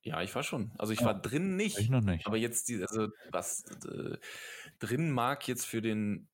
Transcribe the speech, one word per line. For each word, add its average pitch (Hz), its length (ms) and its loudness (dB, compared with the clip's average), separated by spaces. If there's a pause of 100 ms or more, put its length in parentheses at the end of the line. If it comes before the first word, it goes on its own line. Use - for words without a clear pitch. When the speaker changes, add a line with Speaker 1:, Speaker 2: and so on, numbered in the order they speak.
Speaker 1:
Ja, 135 180 -2
ich 95 140 -4
war 123 80 0
schon. 113 340 -2
Also 107 160 0
ich 107 60 0
Speaker 2:
Ja. 120 80 6
Speaker 1:
war 101 120 4
drin 185 360 0
nicht. 202 240 0
Speaker 2:
Ich 107 100 4
noch 127 120 6
nicht. 92 260 2
Speaker 1:
Aber 107 100 2
jetzt 117 320 0
die, 113 140 -2
also 107 240 0 (240)
was, - 320 -2 (260)
äh, - 280 -4 (600)
drin 131 320 2
mag 123 380 2
jetzt 123 180 -2
für 113 160 -2
den 107 520 0